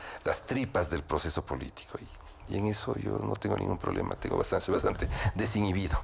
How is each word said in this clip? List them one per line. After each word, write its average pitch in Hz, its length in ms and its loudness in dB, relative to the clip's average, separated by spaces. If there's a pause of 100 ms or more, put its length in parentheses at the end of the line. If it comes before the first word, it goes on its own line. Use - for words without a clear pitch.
(240)
las - 220 0
tripas 110 440 2
del 78 140 0
proceso 76 420 0
político, - 500 -6 (520)
y, - 60 -2
y 98 40 2
en 101 80 2
eso 107 320 0
yo 104 200 0
no 104 160 0
tengo 101 220 0
ningún 95 220 0
problema, - 380 0
tengo - 200 0
bastante, - 300 2
soy 92 80 2
bastante - 340 2 (280)
desinhibido. 101 680 2